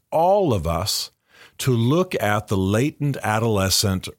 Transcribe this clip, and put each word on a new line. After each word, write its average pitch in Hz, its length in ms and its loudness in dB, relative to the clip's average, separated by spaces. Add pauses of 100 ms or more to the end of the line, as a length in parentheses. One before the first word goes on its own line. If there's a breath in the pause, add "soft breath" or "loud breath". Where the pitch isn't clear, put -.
(100)
all 180 420 2
of 85 140 -2
us 82 460 -4 (460 loud breath)
to 135 140 0
look 135 500 0
at 104 240 0
the 104 100 -2
latent 123 640 0
adolescent 104 880 0 (100)